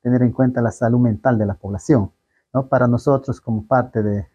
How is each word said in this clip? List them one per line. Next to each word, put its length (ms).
tener 220
en 80
cuenta 300
la 100
salud 280
mental 380
de 80
la 80
población, 580
¿no? 120
Para 220
nosotros, 520
como 280
parte 340
de, 340